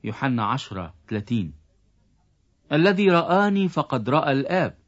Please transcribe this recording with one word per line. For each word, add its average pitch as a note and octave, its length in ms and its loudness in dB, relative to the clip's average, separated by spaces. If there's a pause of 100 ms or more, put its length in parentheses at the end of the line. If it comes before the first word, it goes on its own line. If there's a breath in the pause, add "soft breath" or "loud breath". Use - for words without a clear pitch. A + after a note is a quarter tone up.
يوحنا A#2 420 -2
عشرة، F#2+ 480 -6 (140)
تلاتين. G2+ 460 -4 (1160)
"الذي F#3 380 4
رآني F#3+ 600 2
فقد C3 400 -4
رأى D3+ 220 2
الآب. C#3 460 -2 (100)